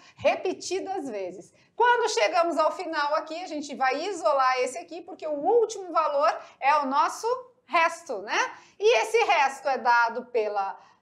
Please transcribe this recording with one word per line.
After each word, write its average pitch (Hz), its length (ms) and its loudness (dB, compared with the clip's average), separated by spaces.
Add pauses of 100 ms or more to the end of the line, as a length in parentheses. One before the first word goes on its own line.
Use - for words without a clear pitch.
(160)
repetidas 359 920 -4
vezes. 190 440 -10 (200)
Quando 466 360 2
chegamos 339 480 2
ao 311 140 4
final 311 440 -2
aqui, 311 280 -6
a 370 40 -12
gente 294 280 -10
vai 262 320 0
isolar 277 520 2
esse 262 180 -2
aqui, 339 240 -12
porque 330 240 -14
o 302 80 -4
último 392 580 0
valor 302 460 2 (220)
é 277 180 4
o 285 80 0
nosso 269 420 0 (380)
resto, 330 540 0
né? 240 180 -4 (420)
E 440 220 4
esse 440 220 0
resto 294 440 2
é 262 100 0
dado 233 500 2
pela 202 500 -2 (240)